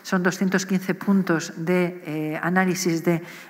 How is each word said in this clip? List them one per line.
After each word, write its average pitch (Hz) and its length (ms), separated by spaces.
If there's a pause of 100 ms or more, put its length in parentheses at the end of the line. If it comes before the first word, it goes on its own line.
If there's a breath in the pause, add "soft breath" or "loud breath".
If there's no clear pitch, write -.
son 185 200
doscientos 185 440
quince 185 280
puntos 185 600
de, 180 480
eh, 156 380
análisis 175 640
de, 165 180 (280 loud breath)